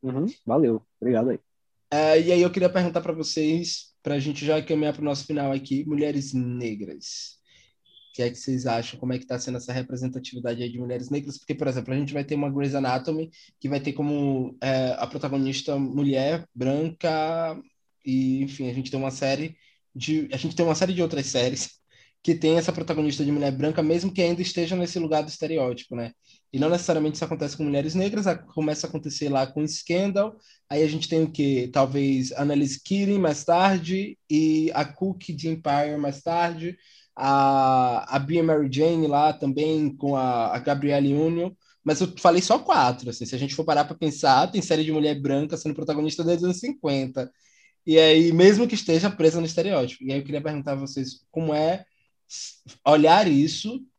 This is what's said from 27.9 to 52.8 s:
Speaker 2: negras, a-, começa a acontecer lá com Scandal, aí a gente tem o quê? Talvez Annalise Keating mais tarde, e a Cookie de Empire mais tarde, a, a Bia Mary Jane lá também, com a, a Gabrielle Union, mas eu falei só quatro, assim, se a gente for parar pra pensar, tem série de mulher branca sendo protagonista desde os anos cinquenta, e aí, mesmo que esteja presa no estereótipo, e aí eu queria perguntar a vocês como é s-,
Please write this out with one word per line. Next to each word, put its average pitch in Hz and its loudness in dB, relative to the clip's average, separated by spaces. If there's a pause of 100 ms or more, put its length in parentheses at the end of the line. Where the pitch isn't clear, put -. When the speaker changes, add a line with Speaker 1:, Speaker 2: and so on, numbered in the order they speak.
Speaker 2:
negras, 202 -2
a-, 170 0
começa 151 -4
a - -8
acontecer 147 -6
lá 135 0
com 151 -4
Scandal, 196 -2 (340)
aí 151 2
a 156 4
gente 151 -4
tem 160 2
o 156 -2
quê? 135 0
Talvez 135 2
Annalise 143 0
Keating 196 0
mais 151 0
tarde, 190 2 (120)
e 156 2
a 147 0
Cookie 185 -6
de 151 -6
Empire 151 -2
mais 143 -4
tarde, 170 -4 (380)
a, 131 4
a 135 2
Bia 160 0
Mary 151 2
Jane 160 2
lá 147 4
também, 147 0
com 139 -2
a, 123 0
a 120 -4
Gabrielle 139 0
Union, 170 0 (320)
mas 151 0
eu 180 -2
falei 175 6
só - 4
quatro, 127 2
assim, 117 -10
se - -8
a 123 -6
gente 139 -4
for 156 -2
parar 147 2
pra 160 -12
pensar, 147 2
tem 202 -2
série 156 0
de 156 -2
mulher 151 0
branca 139 -2
sendo 147 -6
protagonista 151 -4
desde 170 2
os 180 2
anos 180 -4
cinquenta, 135 -4 (540)
e 160 6
aí, 160 8
mesmo 202 8
que 233 -2
esteja 175 2
presa 170 2
no 170 -2
estereótipo, 160 -2
e 131 -4
aí 139 -2
eu 139 -6
queria 143 -6
perguntar 147 -4
a - -2
vocês 135 -8
como 160 -2
é 165 0 (440)
s-, - -16 (260)